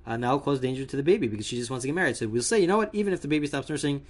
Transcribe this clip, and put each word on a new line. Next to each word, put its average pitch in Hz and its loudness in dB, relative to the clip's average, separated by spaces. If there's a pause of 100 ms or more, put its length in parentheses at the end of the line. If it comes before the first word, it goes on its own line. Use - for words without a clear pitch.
uh, 117 -4
now 123 2
cause 139 0
danger 131 -4
to 139 -6
the 139 0
baby 175 4
because 104 -4
she 123 -6
just 120 -4
wants 123 -4
to 131 -4
get 147 -2
married. 165 0
So 117 -4
we'll 113 0
say, 220 2
you 175 6
know 190 4
what, 214 0
even 202 0
if 175 -2
the 156 -6
baby 151 2
stops 143 -4
nursing, 143 -2